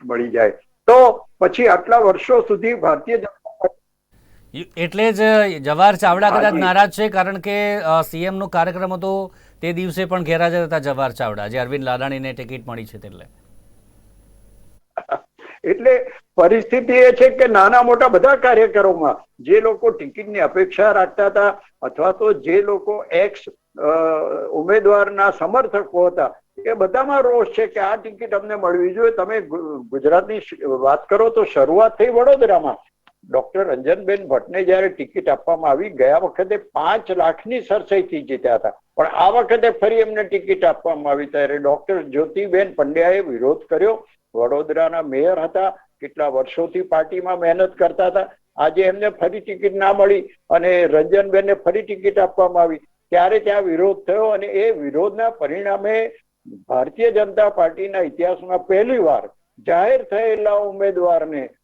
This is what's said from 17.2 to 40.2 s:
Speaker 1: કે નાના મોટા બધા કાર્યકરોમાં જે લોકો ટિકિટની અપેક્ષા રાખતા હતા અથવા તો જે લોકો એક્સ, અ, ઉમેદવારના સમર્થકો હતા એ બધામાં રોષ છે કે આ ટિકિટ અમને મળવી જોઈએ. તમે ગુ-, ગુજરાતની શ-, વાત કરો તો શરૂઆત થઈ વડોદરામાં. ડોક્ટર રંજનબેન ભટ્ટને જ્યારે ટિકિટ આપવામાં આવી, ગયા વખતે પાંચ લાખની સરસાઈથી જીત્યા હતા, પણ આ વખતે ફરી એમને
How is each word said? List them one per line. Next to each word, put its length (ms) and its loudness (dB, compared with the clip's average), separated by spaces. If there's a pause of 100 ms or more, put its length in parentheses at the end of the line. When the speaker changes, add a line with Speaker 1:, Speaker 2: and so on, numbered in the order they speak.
Speaker 1:
કે 180 2
નાના 360 6
મોટા 260 4
બધા 280 4
કાર્યકરોમાં 880 2 (160)
જે 200 4
લોકો 300 0
ટિકિટની 480 -10
અપેક્ષા 540 0
રાખતા 340 0
હતા 340 0 (220)
અથવા 300 -2
તો 200 0
જે 300 0
લોકો 480 -4
એક્સ, 300 -2 (380)
અ, 100 -4 (640)
ઉમેદવારના 800 2
સમર્થકો 760 -2
હતા 280 -2 (320)
એ 60 -2
બધામાં 480 0
રોષ 260 2
છે 200 -4
કે 140 -6
આ 160 -2
ટિકિટ 380 -10
અમને 220 -6
મળવી 380 0
જોઈએ. 160 2
તમે 300 -4
ગુ-, 500 -10
ગુજરાતની 500 0
શ-, 240 -16
વાત 440 0
કરો 220 2
તો 140 2
શરૂઆત 540 2
થઈ 100 4
વડોદરામાં. 680 2 (520)
ડોક્ટર 340 -2
રંજનબેન 640 -4
ભટ્ટને 380 -2
જ્યારે 240 2
ટિકિટ 400 -8
આપવામાં 420 0
આવી, 200 -2
ગયા 280 2
વખતે 380 -4
પાંચ 540 -4
લાખની 500 -2
સરસાઈથી 640 -2
જીત્યા 320 -4
હતા, 180 -2 (240)
પણ 100 0
આ 240 2
વખતે 400 2
ફરી 240 0
એમને 300 0